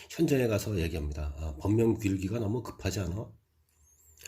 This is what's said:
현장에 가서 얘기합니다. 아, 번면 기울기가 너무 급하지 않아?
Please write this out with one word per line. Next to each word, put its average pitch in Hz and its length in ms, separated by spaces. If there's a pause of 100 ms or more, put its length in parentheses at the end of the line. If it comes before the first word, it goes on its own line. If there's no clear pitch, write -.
현장에 139 380
가서 104 320
얘기합니다. 76 580
아, 76 200
번면 110 420
기울기가 95 400
너무 113 240
급하지 - 380
않아? 95 300 (960)